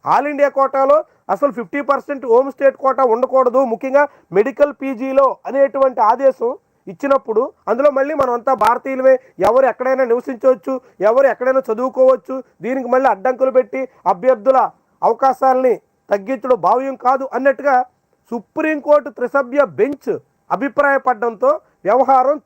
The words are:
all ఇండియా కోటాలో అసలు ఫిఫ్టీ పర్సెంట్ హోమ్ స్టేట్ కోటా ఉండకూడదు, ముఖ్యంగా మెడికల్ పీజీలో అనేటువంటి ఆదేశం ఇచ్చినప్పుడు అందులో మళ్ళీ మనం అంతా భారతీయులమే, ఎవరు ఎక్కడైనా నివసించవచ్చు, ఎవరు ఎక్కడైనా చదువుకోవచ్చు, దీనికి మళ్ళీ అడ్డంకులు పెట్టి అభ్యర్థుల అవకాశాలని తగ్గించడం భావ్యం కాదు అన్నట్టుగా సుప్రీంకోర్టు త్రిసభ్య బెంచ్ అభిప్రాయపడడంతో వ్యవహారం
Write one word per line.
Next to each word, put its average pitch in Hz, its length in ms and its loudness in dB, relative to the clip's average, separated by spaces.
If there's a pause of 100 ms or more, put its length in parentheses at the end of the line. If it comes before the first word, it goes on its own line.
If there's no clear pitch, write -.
all 214 280 0
ఇండియా 277 240 0
కోటాలో 269 400 2 (360)
అసలు 277 260 -2
ఫిఫ్టీ 254 220 -8 (100)
పర్సెంట్ 269 420 -4
హోమ్ 269 220 2
స్టేట్ 269 280 0
కోటా 262 220 2 (100)
ఉండకూడదు, 254 440 0 (120)
ముఖ్యంగా 269 320 0 (340)
మెడికల్ 277 440 0
పీజీలో 269 460 0 (220)
అనేటువంటి 269 520 0 (100)
ఆదేశం 254 400 0 (360)
ఇచ్చినప్పుడు 233 540 -2 (280)
అందులో 269 280 2
మళ్ళీ 285 240 -2
మనం 247 160 -2
అంతా 262 160 -2 (120)
భారతీయులమే, 262 500 2 (320)
ఎవరు 262 240 4
ఎక్కడైనా 262 400 -2
నివసించవచ్చు, 262 600 -2 (360)
ఎవరు 262 240 4
ఎక్కడైనా 262 360 0
చదువుకోవచ్చు, 254 680 0 (300)
దీనికి 254 280 -4
మళ్ళీ 262 200 2
అడ్డంకులు 254 440 -2
పెట్టి 254 240 -2 (320)
అభ్యర్థుల 240 460 2 (420)
అవకాశాలని 262 720 2 (360)
తగ్గించడం 220 480 -2 (100)
భావ్యం 262 280 -2 (100)
కాదు 262 200 0 (120)
అన్నట్టుగా 269 380 0 (560)
సుప్రీంకోర్టు 294 840 -2
త్రిసభ్య 254 440 -2 (180)
బెంచ్ 254 340 -2 (420)
అభిప్రాయపడడంతో 254 960 -2 (360)
వ్యవహారం 262 580 2